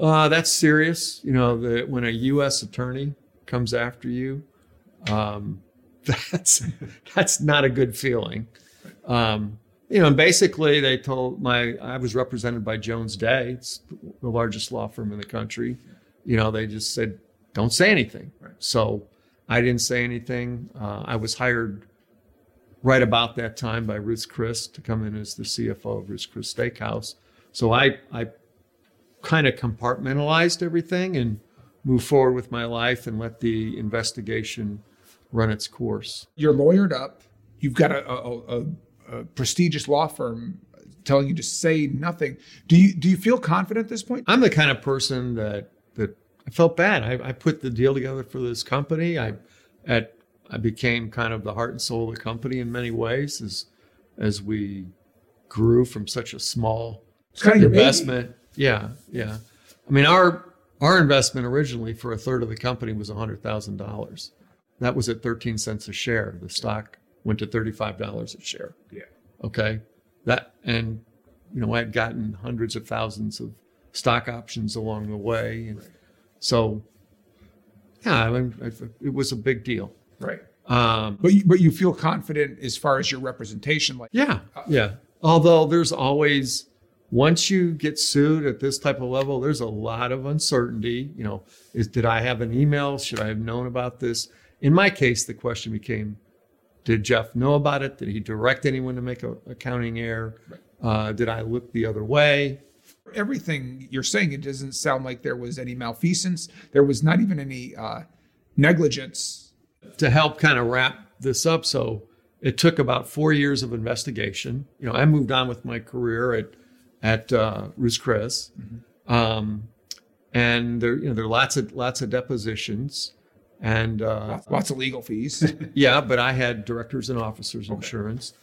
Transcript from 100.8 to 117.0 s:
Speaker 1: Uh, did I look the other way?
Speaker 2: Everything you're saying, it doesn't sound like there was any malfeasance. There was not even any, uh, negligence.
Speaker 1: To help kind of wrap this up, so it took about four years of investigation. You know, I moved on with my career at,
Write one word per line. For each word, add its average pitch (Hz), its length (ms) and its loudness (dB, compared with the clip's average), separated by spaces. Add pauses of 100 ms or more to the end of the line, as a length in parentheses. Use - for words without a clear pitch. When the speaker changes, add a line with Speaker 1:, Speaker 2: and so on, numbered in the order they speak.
Speaker 1:
Uh, 107 300 0
did 113 160 -2
I 113 140 -4
look 117 300 -6
the 113 140 0
other 107 180 -4
way? 143 560 2 (540)
Speaker 2:
Everything 143 760 -6
you're 131 120 -4
saying, 196 300 0
it 139 80 -8
doesn't 135 320 -10
sound 131 320 -2
like 127 180 -10
there 131 140 -4
was 123 220 -10
any 123 160 -8
malfeasance. 170 760 -2 (240)
There 143 100 8
was 139 200 4
not 165 180 6
even 196 180 0
any, 131 380 -10
uh, 110 240 -10 (560)
negligence. 143 960 0 (460)
Speaker 1:
To 151 120 4
help 151 280 4
kind 147 200 4
of 120 100 2
wrap 127 280 0 (240)
this 131 240 -2
up, 165 200 2
so 117 400 -2 (360)
it 127 160 0
took 165 220 4
about 123 300 0
four 156 240 2
years 143 300 2
of 117 100 -6
investigation. 117 920 -6 (120)
You 139 80 -8
know, 117 80 -4
I 127 120 2
moved 143 260 4
on 127 160 0
with 120 160 -10
my 117 160 -8
career 120 540 -2
at, 110 140 -2 (540)